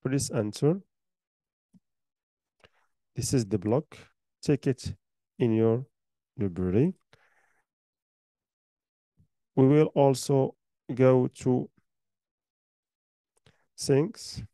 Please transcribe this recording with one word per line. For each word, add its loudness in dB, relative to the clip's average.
Press -4
enter. -2
This -6
is 0
the -4
block. -4
Take -2
it -6
in 2
your 0
library. -2
We 6
will 4
also 0
go 4
to -2
things. -2